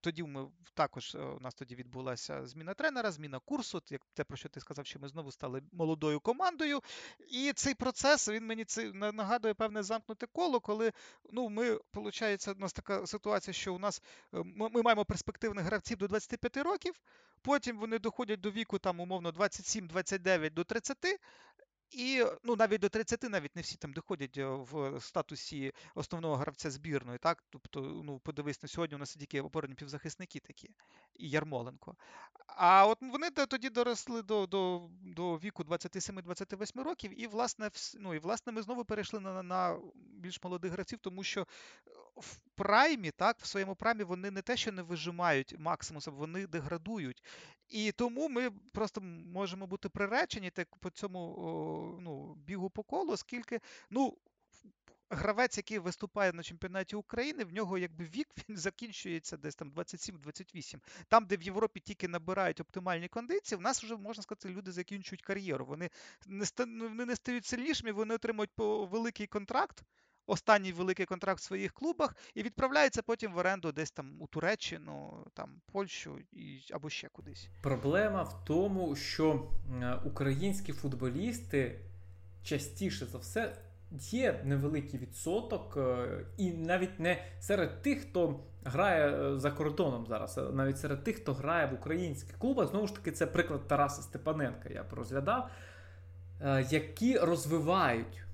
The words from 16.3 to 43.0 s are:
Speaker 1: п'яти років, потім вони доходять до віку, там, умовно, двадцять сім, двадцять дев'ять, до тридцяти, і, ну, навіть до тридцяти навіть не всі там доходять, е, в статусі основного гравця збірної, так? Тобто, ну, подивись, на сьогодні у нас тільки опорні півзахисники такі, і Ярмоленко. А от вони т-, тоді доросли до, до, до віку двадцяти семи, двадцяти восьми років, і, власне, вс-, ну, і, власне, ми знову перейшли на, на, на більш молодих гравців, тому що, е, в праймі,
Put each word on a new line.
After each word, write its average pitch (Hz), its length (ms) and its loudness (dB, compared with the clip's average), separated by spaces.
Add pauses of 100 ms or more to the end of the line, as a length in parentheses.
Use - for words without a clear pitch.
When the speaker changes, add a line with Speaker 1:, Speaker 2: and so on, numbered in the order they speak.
Speaker 1:
п'яти 254 240 -2
років, 349 320 0 (480)
потім 254 360 2
вони 226 220 -2
доходять 214 420 -2
до 202 100 -2
віку, 208 280 -2
там, 175 200 0
умовно, 175 320 -2
двадцять 190 340 2
сім, 190 220 -2
двадцять 180 340 0
дев'ять, 165 320 4
до 165 100 0
тридцяти, 349 560 -2 (720)
і, 254 340 4 (180)
ну, 233 120 2
навіть 208 260 6
до 196 80 4
тридцяти 226 400 0
навіть 165 260 -2
не 170 60 -8
всі - 160 -6
там 143 160 -10
доходять, 143 440 -6
е, 139 80 -2
в 135 560 -4
статусі 147 720 -4 (220)
основного 165 400 -2
гравця 147 360 -4
збірної, 135 460 -4
так? 165 320 2
Тобто, - 320 -10
ну, 147 380 -8
подивись, 147 440 -6
на 147 60 -12
сьогодні 160 260 -2
у 143 40 -10
нас 139 160 -10
тільки 147 260 -4
опорні 135 340 -6
півзахисники 151 640 -10
такі, - 300 -20 (460)
і 196 140 -10
Ярмоленко. 135 680 -2 (520)
А 190 400 10
от 220 140 6
вони 277 280 -2
т-, 277 160 2
тоді 262 240 -2
доросли 240 520 0
до, 202 240 2
до, 180 440 0 (120)
до 175 340 -2
віку 175 280 -6
двадцяти 170 380 -4
семи, 196 200 -8
двадцяти 180 340 -8
восьми 214 280 -8
років, 220 380 -6
і, 233 60 -6
власне, 220 400 -2
вс-, - 320 -8
ну, 185 140 -6
і, 156 60 -2
власне, 202 320 -4
ми 220 100 -4
знову 233 240 -4
перейшли 208 340 -4
на, 190 140 -6
на, 185 100 -6
на 180 360 0 (160)
більш 180 480 -12
молодих 180 280 -2
гравців, 190 300 -6
тому 190 220 -6
що, - 180 -2
е, 180 40 -2 (680)
в - 240 -16 (160)
праймі, 208 560 6